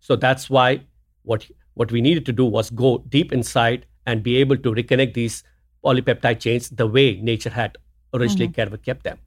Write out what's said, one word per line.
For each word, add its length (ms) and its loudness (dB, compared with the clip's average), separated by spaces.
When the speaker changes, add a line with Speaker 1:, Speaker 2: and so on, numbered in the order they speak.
Speaker 1:
So 160 0
that's 340 0
why 300 4
what, 260 -4
what 180 -2
we 80 0
needed 260 2
to 60 -4
do 120 2
was 260 0
go 280 0
deep 240 0
inside 540 0
and 160 -2
be 140 0
able 200 4
to 180 -2
reconnect 400 0
these 280 -6
polypeptide 560 0
chains 300 -2
the 160 -2
way 340 2
nature 300 -4
had 280 -6
originally 320 0
Speaker 2:
Mm-hmm. 80 -6
Speaker 1:
kind 180 -4
of 100 -14
kept 200 -8
them. 240 -10